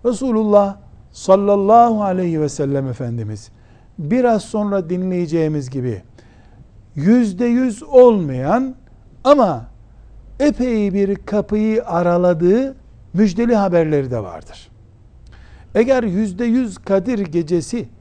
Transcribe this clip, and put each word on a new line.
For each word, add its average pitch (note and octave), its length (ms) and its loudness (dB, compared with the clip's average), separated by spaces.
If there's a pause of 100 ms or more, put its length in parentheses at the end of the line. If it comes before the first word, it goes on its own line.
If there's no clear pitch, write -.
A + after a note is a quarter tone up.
Resulullah G#3+ 720 2 (360)
sallallahu G3+ 880 4
aleyhi F3+ 380 -2
ve D3 80 -2
sellem C#3 400 -4
Efendimiz, A2+ 600 -8 (480)
biraz A3+ 440 0
sonra G3 480 -4
dinleyeceğimiz E3 800 -2
gibi, B2 320 -6 (920)
yüzde G3+ 500 0
yüz A#3+ 380 -2
olmayan A3 920 2 (500)
ama G3+ 420 2 (720)
epey A#3 540 0
bir G3 220 0
kapıyı G#3+ 680 -2
araladığı F3 920 0 (380)
müjdeli G#3+ 400 0
haberleri E3 560 0
de A#2 120 -4
vardır. E2+ 460 -16 (1040)
Eğer B3 280 2
yüzde G3+ 420 -4
yüz A#3 340 -2
Kadir G3 400 -2
Gecesi E3+ 720 -4 (120)